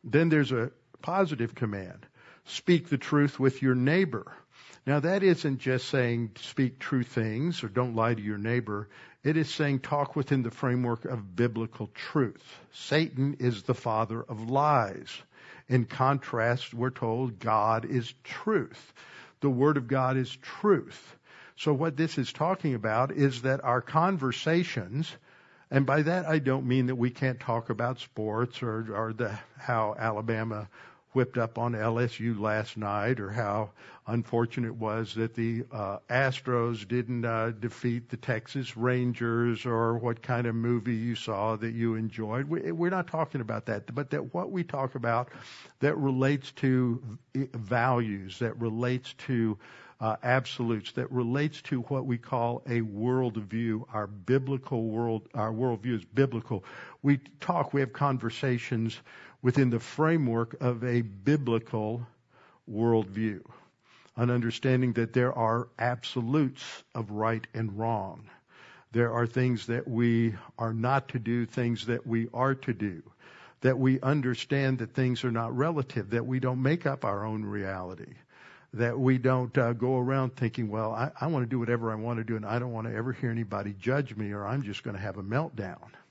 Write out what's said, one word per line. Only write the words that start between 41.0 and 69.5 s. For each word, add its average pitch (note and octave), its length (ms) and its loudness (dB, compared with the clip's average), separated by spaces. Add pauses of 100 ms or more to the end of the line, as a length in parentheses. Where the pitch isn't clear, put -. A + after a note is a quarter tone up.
saw G#2+ 400 -2
that A2+ 160 -4
you A#2 240 0
enjoyed. A2 540 -4
We, E3+ 240 -2
we're E3+ 160 0
not F3+ 180 -2
talking D#3+ 320 -2
about A2 280 -4
that, A2+ 280 -4
but C#3 140 -4
that - 240 -4
what F#3 180 -4
we F3 140 -2
talk C3+ 300 -4
about A#2+ 340 0 (500)
that - 180 4
relates C3+ 600 2
to B2+ 440 2 (320)
v-, C3+ 200 -2
values, A2+ 840 0
that A#2 200 -2
relates A#2+ 540 -2 (140)
to, A2+ 300 2 (440)
uh, A2 200 0
absolutes, B2 720 0
that B2+ 220 -6
relates C3 480 0
to C3 180 -2
what C3 260 -4
we B2 120 0
call A#2+ 480 -2
a A#2+ 160 0
worldview, A2 1120 -2
our G#2+ 120 -2
biblical B2 840 0
world, A2+ 440 -2
our A2 200 0
worldview A#2 420 0
is G#2 80 -4
biblical. A2+ 640 0 (360)
We C#3 200 4 (180)
talk, - 340 0
we C#3 60 4
have B2+ 140 0
conversations A#2 1080 0 (420)
within B2+ 280 6
the A#2 100 2
framework B2 800 2
of B2 240 0
a A#2+ 180 2
biblical A2+ 1040 0 (600)
worldview, A2 760 2 (720)
an B2 160 2
understanding B2 600 2
that A2+ 200 0
there B2 180 4
are A#2 360 0 (100)
absolutes B2 1080 -2 (120)
of G#2+ 160 -4
right A2 420 0
and G#2+ 240 -4
wrong. G#2 500 -4 (640)
There A#2 220 2
are A#2 140 2
things B2+ 400 0